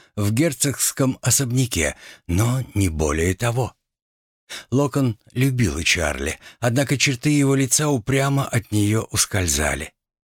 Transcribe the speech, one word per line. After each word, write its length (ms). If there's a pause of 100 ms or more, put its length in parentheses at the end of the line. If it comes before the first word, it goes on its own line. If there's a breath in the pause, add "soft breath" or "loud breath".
(160 soft breath)
в 160
герцогском 920
особняке, 720 (320 loud breath)
но 360 (120)
не 140
более 440
того. 420 (960 loud breath)
Локон 460 (160)
любила 500
Чарли, 560 (200 loud breath)
однако 380
черты 320
его 260
лица 340
упрямо 580
от 240
нее 400
ускользали. 800 (380)